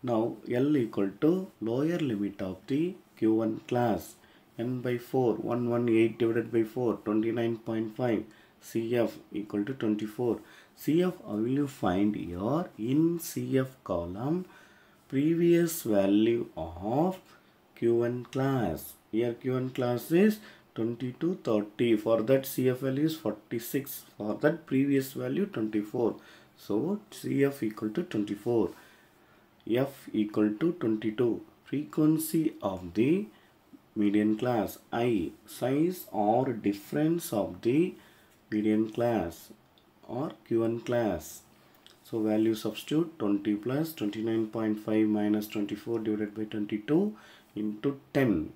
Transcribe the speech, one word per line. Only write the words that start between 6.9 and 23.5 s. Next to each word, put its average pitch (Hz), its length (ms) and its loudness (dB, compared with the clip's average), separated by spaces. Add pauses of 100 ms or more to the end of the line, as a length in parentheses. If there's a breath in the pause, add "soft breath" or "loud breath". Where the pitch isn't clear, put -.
twenty-nine 113 540 0
point 110 380 -4
five. 117 280 0 (360 loud breath)
C 117 360 -4
F 113 220 0 (140)
equal 101 320 -4
to 135 100 -6
twenty-four. 107 680 -2 (360 loud breath)
C 160 260 2
F 180 120 0 (120)
how 107 80 -6
will 110 140 0
you 143 180 0
find 104 480 2
here? 95 520 -2 (120)
In 156 400 2
C 127 400 -2
F 131 260 -2
column, 101 640 -2 (600 loud breath)
previous 170 760 2
value 107 640 4 (100)
of 104 640 -2 (580 soft breath)
Q 117 200 2
one 120 280 0
class. 127 680 -2 (180)
Here 117 220 0
Q 127 180 -4
one 127 180 -2
class 123 400 -2
is 208 300 4 (340 loud breath)
twenty 120 460 -4
to 175 240 0
thirty. 113 520 2
For 113 260 2
that 135 240 2
C 127 220 0
F 127 140 0
L 135 160 -2
is 156 180 0
forty-six. - 840 -6 (140)